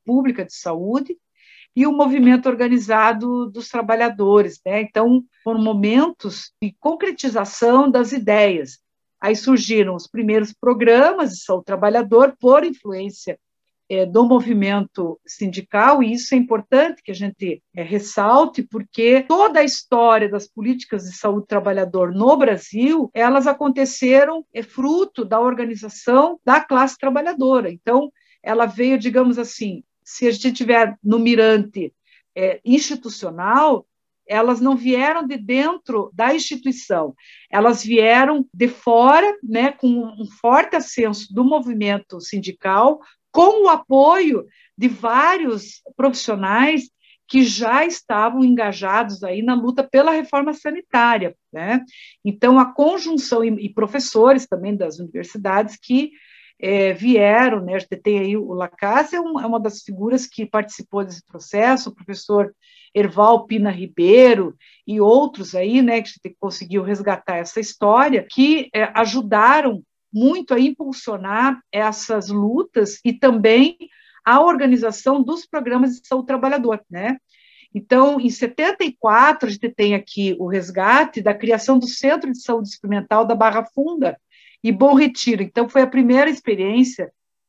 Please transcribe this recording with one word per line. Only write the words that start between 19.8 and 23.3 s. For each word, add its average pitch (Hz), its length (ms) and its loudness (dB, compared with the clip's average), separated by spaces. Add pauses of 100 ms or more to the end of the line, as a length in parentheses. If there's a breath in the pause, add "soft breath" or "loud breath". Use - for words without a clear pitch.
das 202 180 -8
políticas 220 580 -8
de 180 120 -16
saúde 202 300 -4
trabalhador 190 680 -2
no 240 240 4
Brasil, 247 800 0
elas 254 320 2